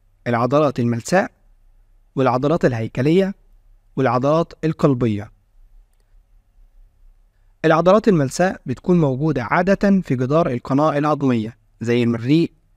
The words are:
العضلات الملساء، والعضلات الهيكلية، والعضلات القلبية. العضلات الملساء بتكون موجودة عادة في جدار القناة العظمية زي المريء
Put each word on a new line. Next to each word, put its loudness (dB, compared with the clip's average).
العضلات 0
الملساء، -2
والعضلات -2
الهيكلية، 0
والعضلات 0
القلبية. -2
العضلات 4
الملساء 0
بتكون 0
موجودة -2
عادة 2
في -4
جدار 0
القناة 0
العظمية -2
زي 0
المريء 0